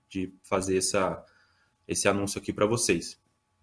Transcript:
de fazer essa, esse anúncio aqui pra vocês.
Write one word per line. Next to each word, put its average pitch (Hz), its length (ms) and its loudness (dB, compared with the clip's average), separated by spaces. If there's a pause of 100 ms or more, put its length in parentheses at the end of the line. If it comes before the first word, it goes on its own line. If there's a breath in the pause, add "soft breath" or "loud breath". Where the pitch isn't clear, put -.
de 92 240 -6 (100)
fazer 95 340 0
essa, 92 460 0 (640 soft breath)
esse 87 200 0
anúncio 98 320 0
aqui - 120 -8
pra 104 140 2
vocês. 107 540 0 (420)